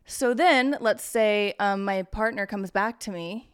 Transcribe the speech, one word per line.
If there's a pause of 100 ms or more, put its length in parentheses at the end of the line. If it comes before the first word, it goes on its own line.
So
then,
let's
say,
um,
my
partner
comes
back
to
me